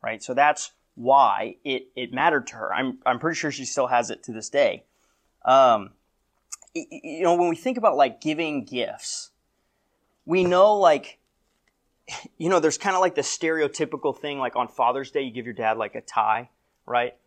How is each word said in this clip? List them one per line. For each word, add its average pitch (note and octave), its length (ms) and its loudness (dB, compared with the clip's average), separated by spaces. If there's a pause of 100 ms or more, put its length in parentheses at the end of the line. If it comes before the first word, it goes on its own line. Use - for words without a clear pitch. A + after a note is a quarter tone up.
right? A2+ 200 -6
So B2+ 120 -8
that's D3 380 2 (220)
why A2+ 680 2
it, C3 300 -6
it B2 180 -10
mattered C#3 360 0
to - 80 -18
her. - 180 -6
I'm, C3 320 -4
I'm B2 120 0
pretty D#3+ 180 -4
sure D3 160 -6
she C3+ 120 -10
still B2+ 220 -2
has A#2+ 240 0
it - 140 -12
to A#2+ 80 -12
this A2 180 -12
day. C#3 340 0 (600)
Um, B2 480 4 (840)
y-, E3 160 -8
y-, E3 120 -16
you D#3+ 200 -8
know, F3 140 4
when F3 120 2
we D#3+ 80 -2
think B3+ 220 -4
about, G#3 180 2
like, C3+ 240 2
giving D3+ 440 -4
gifts, - 680 -8 (960)
we F3+ 180 2
know, F#3 300 6
like, E3+ 440 2 (1160)
you D#3+ 120 -4
know, F#3 120 4
there's D3+ 180 0
kinda, F#3+ 200 0
like, F#3 160 2
the C#3+ 80 -2
stereotypical D3+ 960 -4
thing, C#3+ 200 -8
like, B2+ 180 -4
on A#2+ 120 -2
Father's C3 420 -2
Day, C#3+ 120 -2
you C3 80 -8
give A#2 140 -10
your A#2+ 100 -10
dad, A2 240 -2
like, G#2+ 160 -6
a A2 60 -10
tie, A2 500 -2 (340)
right? A#2+ 320 -2 (100)